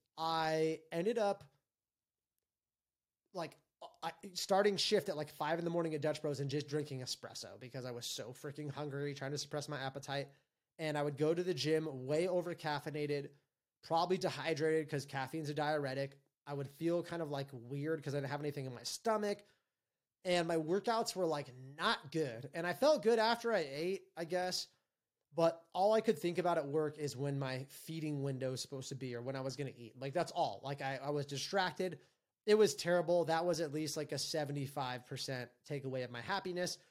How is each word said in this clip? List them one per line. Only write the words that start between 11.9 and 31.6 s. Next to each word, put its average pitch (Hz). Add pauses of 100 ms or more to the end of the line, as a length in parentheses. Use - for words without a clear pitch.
way 156
over 175
caffeinated, 147 (540)
probably 175
dehydrated 156
'cause 139
caffeine's 143
a 147
diuretic. 143 (260)
I 143
would 139
feel 170
kind 170
of, 147
like, 139
weird 139
'cause 143
I 147
didn't 135
have 147
anything 143
in 131
my 113
stomach. 208 (800)
And 175
my 170
workouts 202
were, 185
like, 147 (300)
not 180
good. 135
And 170
I 175
felt 294
good 220
after 226
I 180
ate, 170 (120)
I 170
guess. 180 (680)
But 165 (100)
all 196
I 220
could 214
think 175
about 170
at 143
work 151
is 147
when 139
my 131
feeding 151
window 131
is 127
supposed -
to 135
be 127
or 120
when 135
I 135
was 135
gonna 135
eat. 117
Like, 135
that's 165
all. 131
Like, 139
I, 135
I 147
was 143
distracted. 180 (480)